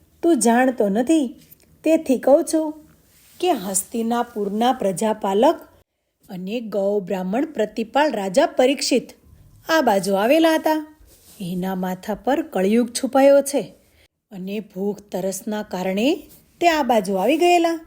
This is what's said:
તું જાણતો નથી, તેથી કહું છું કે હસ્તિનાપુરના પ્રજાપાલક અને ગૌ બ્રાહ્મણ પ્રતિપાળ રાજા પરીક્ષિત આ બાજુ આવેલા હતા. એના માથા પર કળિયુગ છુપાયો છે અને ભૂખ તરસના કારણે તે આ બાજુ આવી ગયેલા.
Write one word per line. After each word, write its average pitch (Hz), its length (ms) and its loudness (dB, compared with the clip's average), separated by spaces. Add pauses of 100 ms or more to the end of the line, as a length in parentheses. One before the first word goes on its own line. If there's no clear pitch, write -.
(240)
તું 339 160 4
જાણતો 240 500 2
નથી, 247 460 0 (480)
તેથી 311 340 2
કહું 285 260 4 (100)
છું 311 200 -2 (680)
કે 359 120 0
હસ્તિનાપુરના 226 1200 -2
પ્રજાપાલક 214 880 0 (720)
અને 196 320 -8
ગૌ 208 380 -2
બ્રાહ્મણ 190 460 -4
પ્રતિપાળ 240 680 -2
રાજા 202 340 0
પરીક્ષિત 269 640 0 (600)
આ 320 120 2
બાજુ 202 320 0
આવેલા 311 420 2
હતા. 311 420 -4 (440)
એના 185 340 -6
માથા 185 400 -6
પર 262 260 -2
કળિયુગ 226 480 0
છુપાયો 277 520 4
છે 277 320 -4 (580)
અને 196 280 -10
ભૂખ 202 400 -8 (120)
તરસના 196 520 -6
કારણે 202 520 -2 (460)
તે 339 60 4
આ 311 160 2
બાજુ 214 320 0
આવી 214 220 2
ગયેલા. 339 500 2